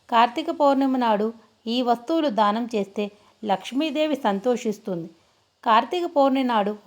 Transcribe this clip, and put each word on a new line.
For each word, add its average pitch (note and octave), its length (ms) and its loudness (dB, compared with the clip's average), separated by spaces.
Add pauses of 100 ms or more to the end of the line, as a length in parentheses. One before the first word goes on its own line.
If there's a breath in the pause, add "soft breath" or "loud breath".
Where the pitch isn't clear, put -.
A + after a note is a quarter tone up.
(120)
కార్తీక A#3+ 380 2
పౌర్ణమి C4+ 480 2
నాడు A3+ 360 0 (340 loud breath)
ఈ A#3+ 140 0
వస్తువులు B3+ 480 0
దానం A3 460 0
చేస్తే G3+ 360 -4 (340 soft breath)
లక్ష్మీదేవి C#4 680 -2
సంతోషిస్తుంది. G#3 960 -4 (540 soft breath)
కార్తీక B3+ 420 2
పౌర్ణమి C4+ 380 2
నాడు G#3+ 440 0